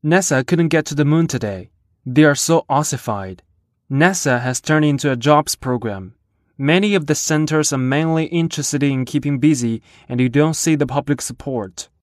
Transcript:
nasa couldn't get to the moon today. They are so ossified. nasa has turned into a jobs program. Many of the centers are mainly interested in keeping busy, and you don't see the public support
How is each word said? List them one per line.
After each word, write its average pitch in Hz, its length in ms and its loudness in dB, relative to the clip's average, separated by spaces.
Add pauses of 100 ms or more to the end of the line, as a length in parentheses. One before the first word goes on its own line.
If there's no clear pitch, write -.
nasa 151 400 2
couldn't 165 260 2
get 156 140 2
to 147 100 -8
the 147 100 0
moon 160 220 4
today. 101 440 -6 (360)
They 135 180 4
are 143 100 6
so 160 320 0
ossified. 107 760 -4 (480)
nasa 143 500 2
has 127 180 -4
turned 156 280 2
into 139 260 0
a 127 40 -2
jobs 147 380 2
program. 107 580 -6 (440)
Many 185 400 2
of 165 80 0
the 151 100 0
centers 156 560 0
are 135 80 -2
mainly 160 520 0
interested 165 520 -2
in 135 220 0
keeping 139 340 -2
busy, 120 440 2 (260)
and 123 100 -4
you 127 120 2
don't 151 240 2
see 160 220 0
the 143 100 0
public 135 340 -2
support 117 680 -8 (120)